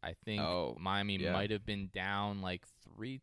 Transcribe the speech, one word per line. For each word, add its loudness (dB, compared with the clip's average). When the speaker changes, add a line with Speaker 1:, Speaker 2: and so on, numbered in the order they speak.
Speaker 1:
I -4
think 0
Speaker 2:
Oh, 2
Speaker 1:
Miami 2
Speaker 2:
yeah. 2
Speaker 1:
might 2
have 0
been -2
down, 0
like, -2
three -6